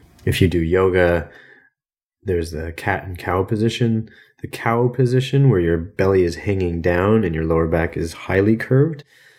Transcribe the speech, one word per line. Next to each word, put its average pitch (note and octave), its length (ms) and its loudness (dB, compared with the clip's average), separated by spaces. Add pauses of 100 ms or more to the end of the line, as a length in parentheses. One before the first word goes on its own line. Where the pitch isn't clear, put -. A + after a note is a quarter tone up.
(240)
if - 160 0
you F#2+ 60 4
do F2 120 0
yoga, F2 720 2 (920)
there's E2+ 280 -4
the D#2 220 -10
cat - 320 -6
and F#2 120 -12
cow F#2 260 -2
position. A2+ 680 -2 (320)
The - 60 -12
cow A#2+ 400 -2
position, C3 600 2
where G2+ 100 4
your E2+ 180 2
belly F#2+ 460 2
is E2 120 -2
hanging F2+ 460 -4
down F#2 420 2
and E2+ 100 -2
your D#2+ 120 -2
lower E2 220 2
back E2 300 -2
is E2 160 -6
highly G2+ 420 0
curved, C#3 480 0 (360)